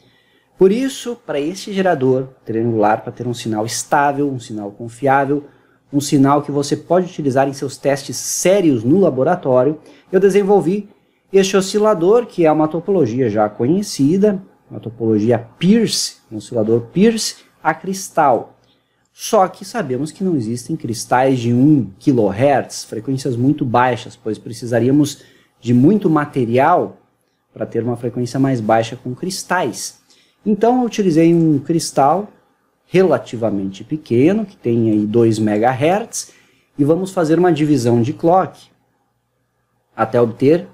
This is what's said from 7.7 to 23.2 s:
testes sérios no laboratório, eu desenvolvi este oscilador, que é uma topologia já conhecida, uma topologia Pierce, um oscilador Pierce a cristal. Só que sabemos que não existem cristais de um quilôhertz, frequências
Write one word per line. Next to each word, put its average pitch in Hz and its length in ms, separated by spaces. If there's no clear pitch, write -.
testes 139 400
sérios 170 640
no 147 160
laboratório, 147 800
eu 185 80
desenvolvi 196 720
este 190 240
oscilador, 208 720
que - 200
é 151 60
uma 156 160
topologia 147 600
já 107 180
conhecida, 185 920
uma 120 100
topologia 113 680
Pierce, 202 580
um 110 80
oscilador 113 440
Pierce 220 440
a 160 100
cristal. 165 840
Só 190 340
que - 160
sabemos 151 480
que - 120
não 185 120
existem 120 400
cristais 127 640
de 117 140
um 127 440
quilôhertz, 120 840
frequências 131 540